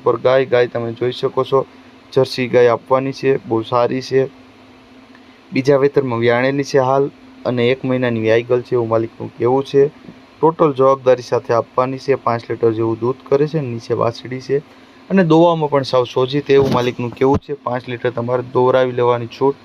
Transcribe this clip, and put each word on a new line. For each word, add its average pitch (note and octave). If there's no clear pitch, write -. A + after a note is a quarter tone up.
ઉપર A#2+
ગાય. C3
ગાય B2
તમે A#2
જોઈ B2
શકો C3
છો, C#3
જર્સી C3
ગાય A#2+
આપવાની C3
છે, C3+
બહુ A2+
સારી B2
છે. C3
બીજા C#3
વેતરમાં C3
વ્યાણેલી C3
છે C#3
હાલ C#3
અને B2
એક B2+
મહિનાની B2
વ્યાઈ A#2
ગયેલ B2
છે B2+
એવું A#2
માલિકનું A2+
કહેવું C3
છે. C#3
ટોટલ D#3+
જવાબદારી B2+
સાથે A#2+
આપવાની C3
છે. C3+
પાંચ A#2
લીટર A#2
જેવું A2+
દૂધ B2+
કરે C#3
છે, D#3+
નીચે A#2
વાછડી A#2+
છે. C3+
અને F#3+
દોવામાં D#3+
પણ C#3
સાવ B2+
સોજી C3
તેવું C#3
માલિકનું B2
કહેવું C3+
છે. -
પાંચ B2
લિટર B2
તમારે B2
દોરાવી B2+
લેવાની A#2+
છૂટ, C3+